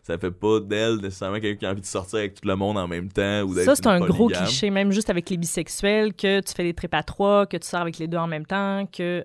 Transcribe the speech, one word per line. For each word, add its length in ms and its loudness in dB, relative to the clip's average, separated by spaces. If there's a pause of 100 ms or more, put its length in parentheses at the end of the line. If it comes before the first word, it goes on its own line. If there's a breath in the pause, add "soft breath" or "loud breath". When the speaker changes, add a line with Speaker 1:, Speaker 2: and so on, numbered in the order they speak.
Speaker 1:
ça 140 -4
fait 140 -2
pas 300 2
d'elle 360 0
nécessairement 440 -4
quelqu'un 180 -2
qui 80 -4
a 60 0
envie 100 -6
de 40 -10
sortir 340 -4
avec 200 -6
tout 80 -4
le 80 2
monde 220 0
en 100 -2
même 220 -6
temps 320 0
ou 120 -2
d'être 120 2
Speaker 2:
Ça, 100 8
c'est 100 0
Speaker 1:
une 160 6
Speaker 2:
un 40 0
gros 220 4
Speaker 1:
polygame. 180 0
Speaker 2:
cliché, 240 0
même 220 2
juste 180 0
avec 180 -2
les 80 -2
bisexuels, 800 0
que 260 0
tu 140 -6
fais 100 -4
des 100 -2
trips 200 -6
à 80 2
trois, 440 2
que 120 -6
tu 100 -14
sors 120 -2
avec 180 -4
les 100 -6
deux 100 -2
en 100 -2
même 180 -6
temps, 400 -2
que, 380 -4